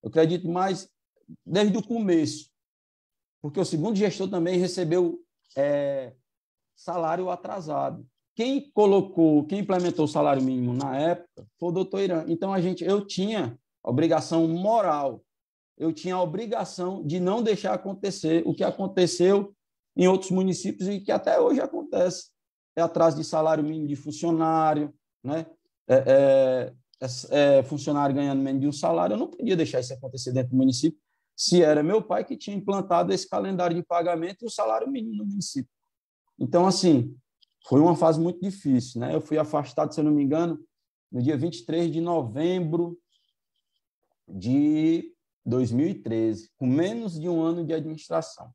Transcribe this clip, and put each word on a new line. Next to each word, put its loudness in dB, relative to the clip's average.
Eu -8
acredito 2
mais -2
desde 2
o -4
começo, 0
porque -6
o 2
segundo -2
gestor 0
também 0
recebeu, 0
é, -2
salário -4
atrasado. -6
Quem -2
colocou, 4
quem -4
implementou 0
o 0
salário 2
mínimo 0
na -4
época -4
foi -4
o -2
doutor -2
Irã. -2
Então, -2
a 0
gente, -2
eu 0
tinha -4
a -4
obrigação 2
moral, 0
eu -2
tinha -6
a 0
obrigação -6
de -2
não 0
deixar 0
acontecer -2
o -2
que -2
aconteceu 2
em 6
outros 2
municípios -2
e -4
que -4
até 2
hoje 2
acontece. -4
É -2
atraso 4
de -6
salário 0
mínimo -4
de -4
funcionário, 0
né? -6
É, 6
é, 4
é, 4
é, 4
funcionário -2
ganhando 0
menos -2
de 0
um -2
salário, 0
eu -4
não -4
podia -2
deixar 0
isso -8
acontecer -10
dentro 0
do 0
município, 2
se 4
era 4
meu 2
pai -2
que -8
tinha -10
implantado 0
esse -2
calendário -2
de -2
pagamento -4
e -10
o -8
salário -2
mínimo -6
no -6
município. -6
Então, 2
assim, 2
foi 6
uma 6
fase 2
muito -2
difícil, -2
né? -4
Eu 0
fui -4
afastado, -2
se -4
eu 2
não 4
me 4
engano, 0
no -4
dia 0
vinte -4
e -20
três -2
de -2
novembro -2
de 0
dois 0
mil 2
e -2
treze, -4
com -4
menos 0
de -6
um 0
ano -2
de -6
administração. -8